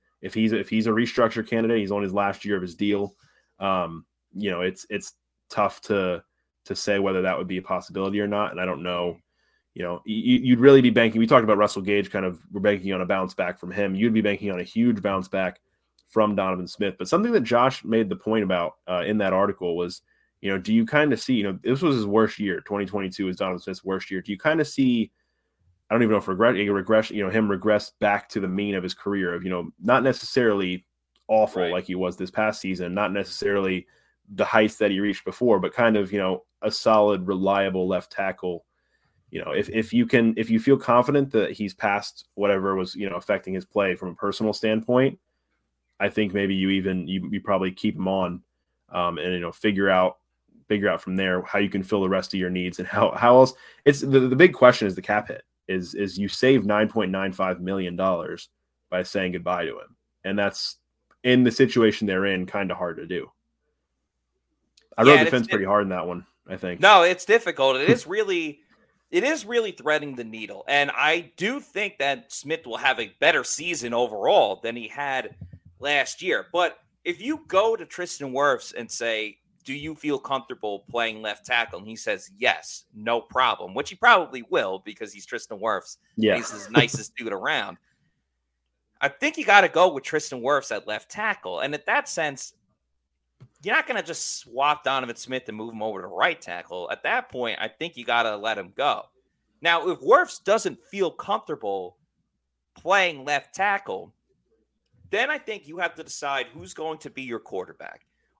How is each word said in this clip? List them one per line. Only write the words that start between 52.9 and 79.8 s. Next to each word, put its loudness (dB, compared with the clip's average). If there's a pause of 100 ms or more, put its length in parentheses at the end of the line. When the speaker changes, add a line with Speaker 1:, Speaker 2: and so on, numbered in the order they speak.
Speaker 1:
how 8
else. 8 (320)
It's 6
the, 4
the 2
big 8
question 6
is -2
the -12
cap 0
hit. -10 (240)
Is, -4
is -4
you -4
save 4
nine 2
point -2
nine -2
five -2
million -4
dollars -2 (420)
by -2
saying -4
goodbye -4
to -6
him, -16 (280)
and -4
that's, -2 (480)
in 6
the 6
situation 4
they're 0
in, -2
kinda -4
hard -6
to -14
do. -8 (1600)
I 2
Speaker 2:
Yeah, 10
Speaker 1:
wrote 12
the 10
Speaker 2:
and 4
it's 2
Speaker 1:
fence 2
Speaker 2:
di-, -6
Speaker 1:
pretty 0
hard 4
in 0
that -4
one, -8 (240)
I -10
think. -6
Speaker 2:
No, 10
it's 2
difficult. 2
It 0
Speaker 1:
<laughs> -
Speaker 2:
is 2
really, -4 (500)
it 0
is -2
really -2
threading -4
the -10
needle, -14
and 2
I 0
do -4
think -8
that -4
Smith -8
will -8
have 0
a -6
better 4
season -6
overall 0
than -8
he -14
had -8 (440)
last -2
year. -2
But 0 (260)
if -6
you -8
go 2
to -10
Tristan -10
Wirfs 0
and -10
say, -6 (240)
"Do -10
you -10